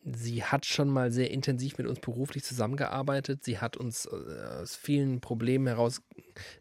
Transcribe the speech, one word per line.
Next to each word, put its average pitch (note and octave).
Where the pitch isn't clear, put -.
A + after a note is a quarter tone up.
sie A#2
hat C#3+
schon C#3+
mal B2+
sehr B2
intensiv C3
mit C3
uns B2
beruflich C3
zusammengearbeitet. C3+
Sie A#2
hat A#2
uns, A#2
äh, A#1
aus -
vielen C#3
Problemen B2+
heraus A#2+